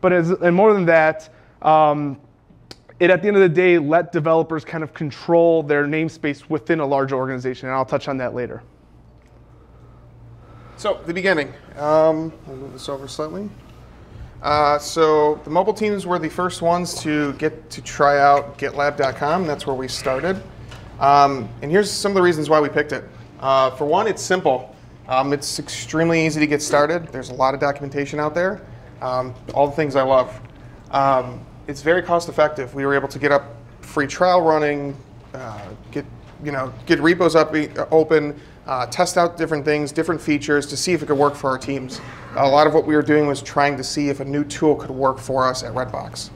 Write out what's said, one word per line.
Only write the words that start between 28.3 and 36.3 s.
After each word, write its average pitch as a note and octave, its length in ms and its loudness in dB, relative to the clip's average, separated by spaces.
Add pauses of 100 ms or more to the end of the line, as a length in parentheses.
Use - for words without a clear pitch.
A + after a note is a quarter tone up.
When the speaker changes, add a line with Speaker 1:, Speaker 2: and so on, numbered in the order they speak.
Speaker 2:
there. F#3 280 -2 (380)
Um, B2+ 340 -4 (200)
all C#3 140 4
the C#3 80 -6
things D3 180 -2
I C3+ 80 4
love. C3 380 2 (500)
Um, C3 500 0 (280)
it's C#3 140 -12
very E3+ 200 2
cost E3+ 260 0
effective. D3+ 460 0
We C#3 100 -6
were C#3 100 2
able C#3 140 0
to C3+ 100 -10
get C#3 140 0
up C#3 220 0 (260)
free - 260 -4
trial F3+ 360 2
running, D3 540 0 (380)
uh, A2+ 260 -14 (300)
get, C#3 140 -8 (380)